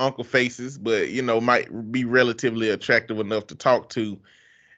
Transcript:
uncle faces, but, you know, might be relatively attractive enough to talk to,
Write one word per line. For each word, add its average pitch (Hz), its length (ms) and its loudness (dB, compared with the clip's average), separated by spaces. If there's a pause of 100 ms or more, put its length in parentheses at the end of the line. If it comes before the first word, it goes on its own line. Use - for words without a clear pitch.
uncle 131 240 -2
faces, 127 540 -2
but, 104 320 0
you 123 120 -4
know, 117 180 2
might 117 520 0
be 127 120 -2
relatively 117 680 2
attractive 110 500 0
enough 107 280 -4
to - 60 -18
talk - 360 2
to, 104 280 -6 (600)